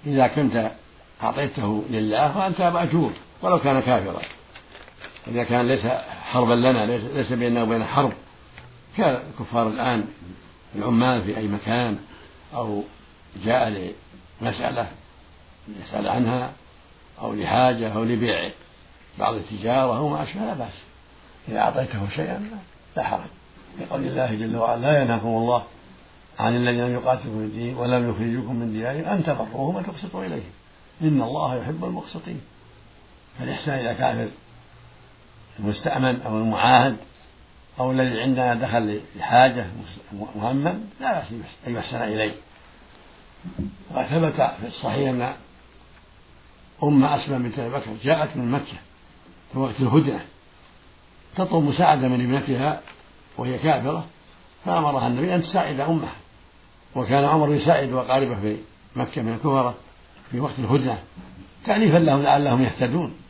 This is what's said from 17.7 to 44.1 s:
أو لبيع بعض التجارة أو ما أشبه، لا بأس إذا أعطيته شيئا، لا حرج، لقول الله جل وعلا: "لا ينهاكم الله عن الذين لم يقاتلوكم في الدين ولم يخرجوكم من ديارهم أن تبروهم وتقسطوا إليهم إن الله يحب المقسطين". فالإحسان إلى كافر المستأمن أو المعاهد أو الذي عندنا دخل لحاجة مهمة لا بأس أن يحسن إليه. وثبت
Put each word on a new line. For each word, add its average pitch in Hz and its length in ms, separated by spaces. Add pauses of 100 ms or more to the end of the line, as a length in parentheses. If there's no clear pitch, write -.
أو 110 100
لبيع 110 480 (680)
بعض 104 140
التجارة 113 640
أو 147 120
ما 151 140
أشبه، 202 220
لا 220 80
بأس 120 300 (680)
إذا 110 100
أعطيته 110 500
شيئا، 196 400 (480)
لا - 60
حرج، - 260 (520)
لقول 139 200
الله 131 340
جل 113 200
وعلا: 117 260
"لا 143 200
ينهاكم 117 260
الله 117 360 (760)
عن 113 160
الذين 120 300
لم 123 80
يقاتلوكم 123 460
في 107 60
الدين 117 300
ولم 123 340
يخرجوكم 117 460
من 117 160
ديارهم 120 340
أن 180 180
تبروهم 131 520
وتقسطوا 190 500
إليهم - 260 (500)
إن 151 200
الله 131 340
يحب 151 300
المقسطين". - 560 (1000)
فالإحسان 135 400
إلى 117 160
كافر 117 320 (1300)
المستأمن 123 640
أو 110 160
المعاهد 113 600 (840)
أو 131 120
الذي 127 300
عندنا 127 340
دخل 107 460 (140)
لحاجة 120 500 (680)
مهمة 139 440 (220)
لا 240 180
بأس 110 140 (340)
أن 120 80
يحسن 117 220
إليه. 110 380 (1600)
وثبت 139 600 (100)